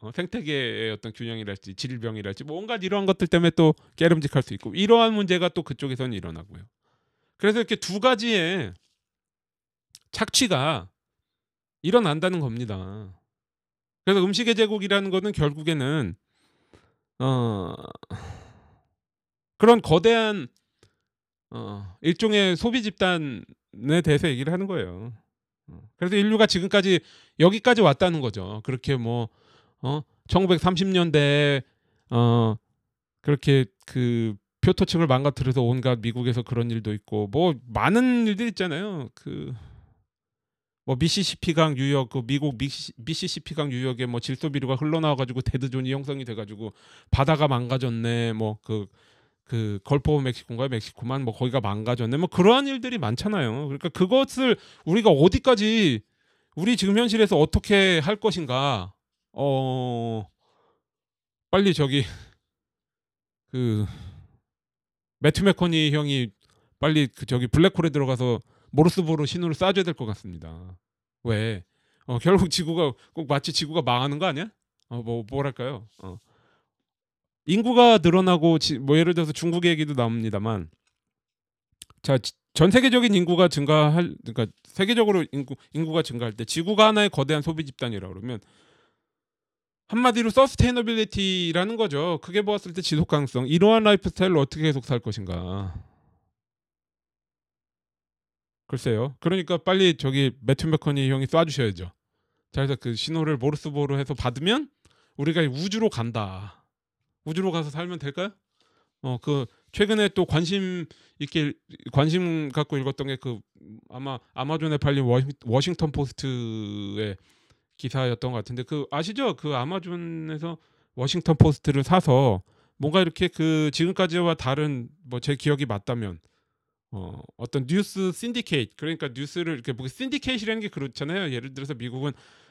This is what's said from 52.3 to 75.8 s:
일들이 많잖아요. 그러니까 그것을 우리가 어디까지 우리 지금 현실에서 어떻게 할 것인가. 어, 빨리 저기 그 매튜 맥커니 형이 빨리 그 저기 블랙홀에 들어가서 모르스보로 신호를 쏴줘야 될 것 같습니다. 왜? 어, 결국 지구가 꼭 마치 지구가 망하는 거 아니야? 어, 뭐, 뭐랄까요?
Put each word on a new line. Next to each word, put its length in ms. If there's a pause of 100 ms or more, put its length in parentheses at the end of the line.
일들이 320
많잖아요. 680
그러니까 240
그것을 640 (280)
우리가 260
어디까지 920 (560)
우리 200
지금 220
현실에서 400
어떻게 640
할 160
것인가. 760 (400)
어, 960 (1200)
빨리 200
저기 320 (1500)
그 340 (1300)
매튜 260
맥커니 480
형이 400 (480)
빨리 260
그 200
저기 200
블랙홀에 440
들어가서 500 (320)
모르스보로 540
신호를 280
쏴줘야 300
될 100
것 120
같습니다. 680 (480)
왜? 400 (420)
어, 120
결국 320
지구가 440 (180)
꼭 160
마치 240
지구가 300
망하는 360
거 80
아니야? 220 (400)
어, 140
뭐, 260
뭐랄까요? 600 (100)